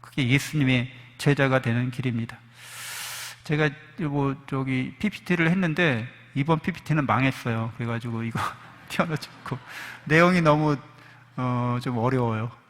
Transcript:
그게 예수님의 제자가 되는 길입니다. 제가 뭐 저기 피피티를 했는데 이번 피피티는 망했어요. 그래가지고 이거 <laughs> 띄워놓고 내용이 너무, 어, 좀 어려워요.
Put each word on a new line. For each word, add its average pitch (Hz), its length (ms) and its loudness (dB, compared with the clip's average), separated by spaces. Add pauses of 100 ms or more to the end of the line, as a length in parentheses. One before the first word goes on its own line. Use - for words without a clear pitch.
그게 - 260 -4
예수님의 131 640 2 (260)
제자가 135 440 2
되는 123 300 0
길입니다. 117 460 -6 (1080)
제가 151 240 2 (320)
뭐 143 340 0 (120)
저기 131 520 -2
피피티를 175 500 0
했는데 160 580 2 (280)
이번 151 240 2
피피티는 156 460 0
망했어요. 113 720 0
그래가지고 117 460 -6
이거 117 160 -4 (260)
<laughs> - 240 -20
띄워놓고 - 680 -6 (480)
내용이 170 360 6
너무, 151 360 4 (600)
어, 123 440 0
좀 123 160 -4
어려워요. 117 540 0 (180)